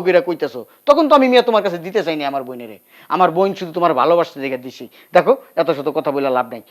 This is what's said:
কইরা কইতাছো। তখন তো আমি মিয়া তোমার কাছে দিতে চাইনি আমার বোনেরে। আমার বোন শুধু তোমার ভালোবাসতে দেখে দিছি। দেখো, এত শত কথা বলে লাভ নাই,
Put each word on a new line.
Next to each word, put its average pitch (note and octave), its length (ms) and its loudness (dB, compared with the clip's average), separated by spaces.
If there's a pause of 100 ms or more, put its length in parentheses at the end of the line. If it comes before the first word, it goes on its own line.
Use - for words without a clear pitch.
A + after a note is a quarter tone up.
কইরা F3 200 2
কইতাছো। D3+ 440 -6 (200)
তখন D4 240 4
তো D4 60 6
আমি C4 120 6
মিয়া B3 140 6
তোমার A3 220 2
কাছে F3 140 -4
দিতে F3+ 260 -4
চাইনি D#3 220 -4
আমার C#3 180 -4
বোনেরে। A#2+ 360 -16 (300)
আমার F3 220 2
বোন F#3+ 220 0
শুধু E3+ 200 -10
তোমার E3+ 200 0
ভালোবাসতে D#3+ 460 0
দেখে C3+ 180 -6
দিছি। B2 320 -16 (240)
দেখো, F3+ 200 4 (220)
এত E3+ 160 -2
শত C#3+ 160 -4
কথা D3+ 240 -4
বলে C#3 180 -2
লাভ B2 200 -2
নাই, A#2 220 -14